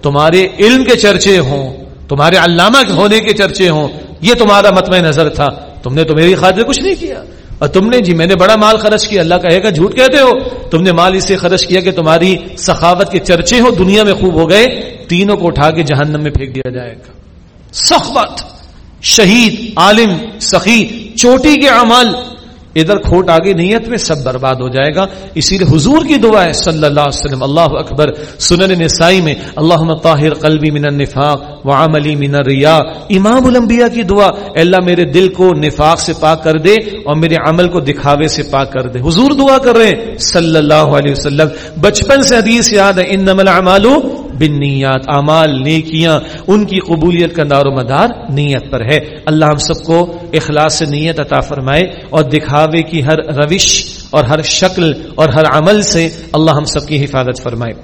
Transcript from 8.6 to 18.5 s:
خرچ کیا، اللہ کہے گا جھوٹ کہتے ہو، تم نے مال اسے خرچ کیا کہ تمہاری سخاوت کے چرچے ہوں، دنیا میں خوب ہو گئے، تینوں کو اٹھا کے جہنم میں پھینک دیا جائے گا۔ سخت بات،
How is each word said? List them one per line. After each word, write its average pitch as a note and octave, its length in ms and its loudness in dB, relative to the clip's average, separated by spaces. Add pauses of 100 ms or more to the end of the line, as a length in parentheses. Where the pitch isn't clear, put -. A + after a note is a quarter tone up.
خرچ G#3+ 320 0
کیا، G3+ 120 0
اللہ E3 140 2
کہے F3+ 280 2
گا G#3+ 80 0
جھوٹ E3+ 240 0
کہتے B3+ 240 2
ہو، C4 120 4 (400)
تم E3 120 0
نے F#3 100 2
مال F3 220 2
اسے F#3 220 -2
خرچ F3+ 300 0
کیا F3+ 140 0
کہ F3+ 100 -2
تمہاری E3+ 460 2 (200)
سخاوت F3 560 0
کے F#3+ 60 0
چرچے F3 420 0
ہوں، B3 180 4
دنیا G3 260 4
میں G3 100 2
خوب F#3 200 0
ہو D#3+ 160 2
گئے، G#3+ 160 4 (420)
تینوں G3 280 0
کو E3+ 100 -2
اٹھا D3+ 240 2
کے D#3+ 120 -2
جہنم D3+ 400 -2
میں D3+ 80 -4
پھینک C3+ 240 -4
دیا C3 160 -6
جائے B2 220 -12
گا۔ - 200 -20 (600)
سخت - 400 -2
بات، - 300 -4 (600)